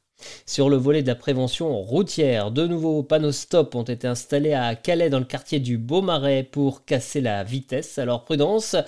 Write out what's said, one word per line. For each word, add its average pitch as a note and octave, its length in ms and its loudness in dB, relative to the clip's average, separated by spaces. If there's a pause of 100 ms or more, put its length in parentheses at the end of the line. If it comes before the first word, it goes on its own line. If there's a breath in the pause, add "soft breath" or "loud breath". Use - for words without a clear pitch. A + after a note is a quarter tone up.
(460 loud breath)
Sur C#3 240 2
le C#3+ 80 6
volet D3 240 4
de C3 60 -2
la A#2+ 80 2
prévention C3 680 -2
routière, A#2+ 680 0
deux D#3 160 0
nouveaux D#3+ 360 0
panneaux D3+ 300 2
stop D#3+ 420 0
ont A#2+ 80 -2
été A#2+ 240 -6
installés C#3+ 460 0
à A#2+ 220 0
Calais E3+ 340 0
dans C3+ 100 2
le B2+ 60 -2
quartier C#3+ 340 -4
du B2 180 0
Beaumarais C#3 720 0
pour C#3 360 -2
casser C#3+ 340 -2
la G#2+ 240 0
vitesse. C3+ 540 -6
Alors A#2+ 260 -2
prudence F3+ 540 0 (100)